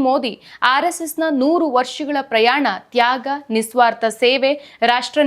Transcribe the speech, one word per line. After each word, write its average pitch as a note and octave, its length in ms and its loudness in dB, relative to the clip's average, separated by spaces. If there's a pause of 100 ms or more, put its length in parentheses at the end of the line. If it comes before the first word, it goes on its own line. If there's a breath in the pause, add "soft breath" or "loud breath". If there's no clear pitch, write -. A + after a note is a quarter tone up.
ಮೋದಿ B3+ 260 -2 (420 loud breath)
ಆರ್ D4+ 140 0
ಎಸ್ - 160 -6
ಎಸ್ D#4 160 -10
ನ D#4+ 40 0 (180)
ನೂರು E4 240 2 (100)
ವರ್ಷಗಳ C#4 420 -2 (140)
ಪ್ರಯಾಣ, A#3+ 340 2 (260)
ತ್ಯಾಗ, A#3+ 340 0 (300)
ನಿಸ್ವಾರ್ಥ A3+ 480 0 (180)
ಸೇವೆ, B3+ 280 2 (420 loud breath)
ರಾಷ್ಟ್ರ B3+ 340 -2